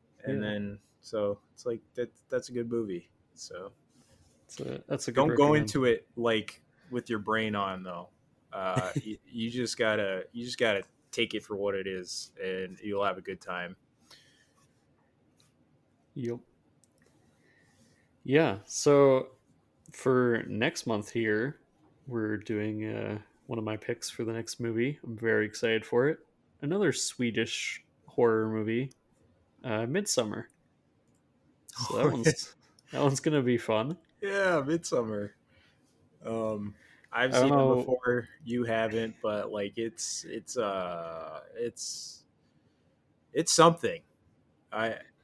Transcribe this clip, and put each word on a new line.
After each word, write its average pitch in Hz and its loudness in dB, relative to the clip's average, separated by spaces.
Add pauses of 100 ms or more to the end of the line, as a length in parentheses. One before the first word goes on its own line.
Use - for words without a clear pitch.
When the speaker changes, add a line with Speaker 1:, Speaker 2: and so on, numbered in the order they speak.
(260)
Speaker 1:
And 117 -2
Speaker 2:
Yeah. 104 -2
Speaker 1:
then, 101 -6 (200)
so 101 -2 (140)
it's - -20
like, 117 -4 (160)
that, 120 -6 (160)
that's 127 -4
a - -16
good 120 -4
movie. 107 -4 (260)
So - -14 (720)
Speaker 2:
It's - -16
a, 131 -8
that's - -4
a 120 -4
good 127 4
Speaker 1:
don't 139 4
go 139 6
Speaker 2:
recommend. 151 4
Speaker 1:
into 131 0
it, 117 2 (120)
like, 113 0 (300)
with 123 -4
your 110 -2
brain 107 0
on, 95 -4
though. 87 -12 (420)
Uh, 92 -2
Speaker 2:
<laughs> - -4
Speaker 1:
y-, 107 -10
you 117 -8
just 120 -4
gotta, 104 0
you 120 -10
just 123 -8
gotta 104 2 (260)
take 117 -2
it 107 -4
for 104 -8
what 98 -2
it 95 -4
is, 92 -8 (120)
and 92 -6
you'll 101 -2
have 95 0
a 92 -12
good 92 -10
time. 90 -8 (2500)
Speaker 2:
Yep. 120 -6 (1800)
Yeah, 131 4
so 139 6 (640)
for 123 2
next 113 -2
month 104 -2
here, 113 0 (480)
we're 110 -4
doing, 107 -4
uh, 107 -6 (280)
one 117 -6
of 113 -4
my 110 -4
picks - -8
for - -6
the 113 -4
next 117 -8
movie. 120 -2
I'm 113 -10
very 110 2
excited 110 0
for 123 4
it. 156 -2 (420)
Another 170 2
Swedish - -2 (220)
horror 110 4
movie, 113 -2 (720)
uh, 117 -2
Midsommar. 120 -2 (1300)
So - -6
that 117 4
Speaker 1:
<laughs> 151 6
Oh, - 4
Speaker 2:
one's, 143 0 (360)
Speaker 1:
yeah. 135 -2
Speaker 2:
that 143 4
one's 139 2
gonna 151 2
be 123 4
fun. 117 0 (240)
Speaker 1:
Yeah, 196 2
Midsommar. 117 -2 (960)
Um, 110 -4 (380)
I've 127 2
Speaker 2:
I 127 6
don't 135 6
Speaker 1:
seen 143 6
it 143 6
Speaker 2:
know. 131 6
Speaker 1:
before. 123 0 (160)
You 120 -2
haven't, 113 0
but, 107 -2
like, 101 -6
it's, - -6
it's, - -10
uh, 85 -4 (160)
it's, - -8 (1040)
it's 160 2
something. 160 6 (720)
I, 110 -2 (280)